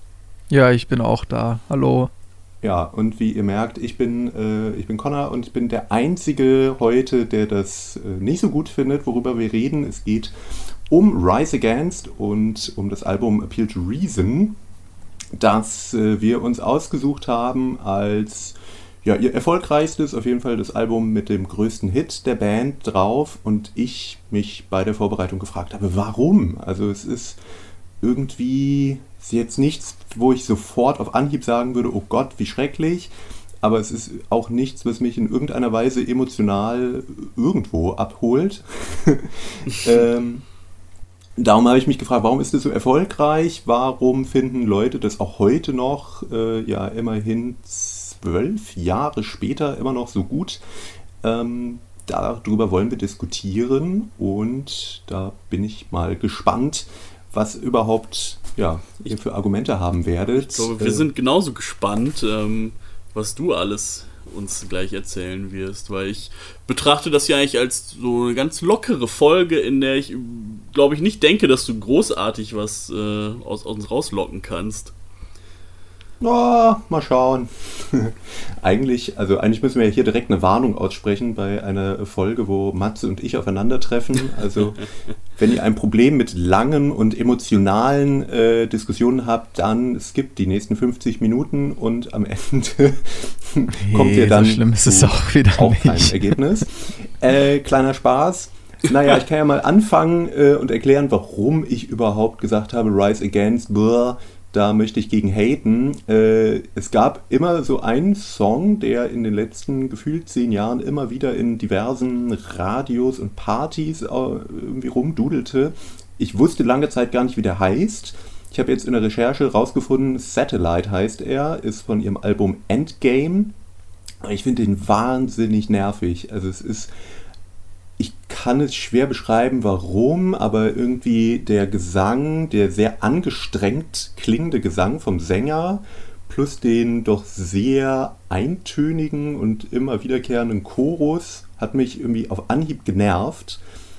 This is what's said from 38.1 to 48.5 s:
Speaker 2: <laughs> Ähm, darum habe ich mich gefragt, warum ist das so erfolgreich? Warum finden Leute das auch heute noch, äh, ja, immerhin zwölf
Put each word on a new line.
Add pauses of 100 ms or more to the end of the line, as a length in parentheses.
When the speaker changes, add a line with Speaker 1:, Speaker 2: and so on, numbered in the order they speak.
Speaker 2:
<laughs> (720)
Ähm, (920)
darum
habe
ich
mich
gefragt,
warum
ist
das
so
erfolgreich?
Warum
finden
Leute
das
auch
heute
noch,
äh,
ja,
immerhin
zwölf